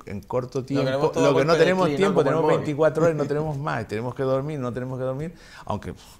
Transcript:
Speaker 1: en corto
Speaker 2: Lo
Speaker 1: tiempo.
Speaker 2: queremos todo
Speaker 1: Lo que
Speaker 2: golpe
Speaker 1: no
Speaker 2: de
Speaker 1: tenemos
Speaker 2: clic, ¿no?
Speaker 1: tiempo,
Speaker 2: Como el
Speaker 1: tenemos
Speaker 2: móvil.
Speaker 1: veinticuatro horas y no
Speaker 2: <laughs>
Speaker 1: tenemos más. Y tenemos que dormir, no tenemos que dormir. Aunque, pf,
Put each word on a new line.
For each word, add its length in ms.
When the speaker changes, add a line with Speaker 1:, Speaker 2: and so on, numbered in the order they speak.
Speaker 1:
en 160
corto 360
Speaker 2:
Lo 80
Speaker 1:
tiempo. 200
Speaker 2:
queremos 260
todo 100
Speaker 1:
Lo 60
que 60
Speaker 2:
golpe 120
Speaker 1:
no 60
Speaker 2:
de 80
Speaker 1:
tenemos 260
Speaker 2:
clic, 80
¿no? 40
Speaker 1:
tiempo, 160
Speaker 2:
Como 80
el 40
Speaker 1:
tenemos 160
Speaker 2:
móvil. 160
Speaker 1:
veinticuatro 460
horas 100
y 40
no 60
Speaker 2:
<laughs> 40
Speaker 1:
tenemos 300
más. 240
Y 40
tenemos 300
que 80
dormir, 340
no 140
tenemos 260
que 60
dormir. 300
Aunque, 260
pf, 120